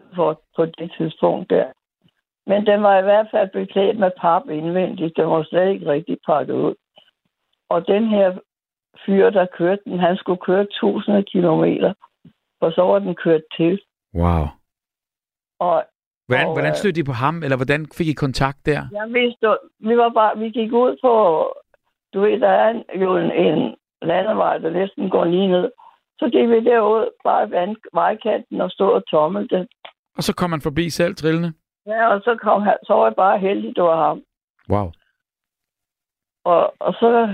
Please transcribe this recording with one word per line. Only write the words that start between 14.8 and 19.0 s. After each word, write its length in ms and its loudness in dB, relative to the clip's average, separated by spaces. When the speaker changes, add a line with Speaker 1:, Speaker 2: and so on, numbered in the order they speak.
Speaker 1:
Og, 240 0
Speaker 2:
Hvordan, 200 0
Speaker 1:
og, 60 -4
Speaker 2:
hvordan 180 -2
Speaker 1:
øh, 40 -2
Speaker 2:
stødte 240 -2
I 40 -2
på 80 -6
ham, 320 -4
eller 140 -2
hvordan 280 -2
fik 100 -4
I 60 -2
kontakt 520 -2
der? 160 -2
Speaker 1:
Ja, 120 -8